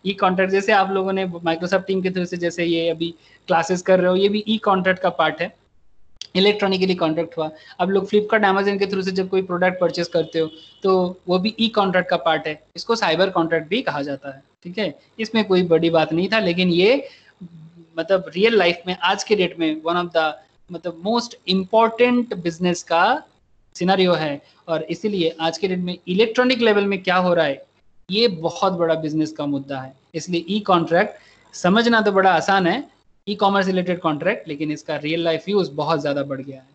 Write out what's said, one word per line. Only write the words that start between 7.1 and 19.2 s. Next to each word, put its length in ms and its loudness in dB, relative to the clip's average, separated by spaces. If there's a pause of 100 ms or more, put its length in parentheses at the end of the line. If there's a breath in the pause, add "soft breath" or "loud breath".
हुआ। 120 -4 (300 loud breath)
अब 100 0
लोग 200 0
Flipkart, 340 2
Amazon 360 2
के 60 2
through 200 -4
से 60 -2
जब 180 -2
कोई 120 0
product 380 -2
purchase 280 -2
करते 320 -2
हो 100 -2 (340 loud breath)
तो 440 0
वो 120 2
भी 200 -2
ई 100 2
कॉन्ट्रैक्ट 400 0
का 80 2
part 300 -2
है, 140 -8 (140)
इसको 200 -2
cyber 340 2
contract 380 0
भी 140 -2
कहा 200 -4
जाता 340 -8
है, 80 -20 (200)
ठीक 140 -10
है। 160 -4 (260 soft breath)
इसमें 260 -2
कोई 180 2
बड़ी 260 4
बात 240 2
नहीं 200 0
था, 60 2
लेकिन 300 0
ये 380 2 (880 loud breath)
मतलब 280 0 (100)
real 220 4
life 300 2
में 100 -4
आज 260 -2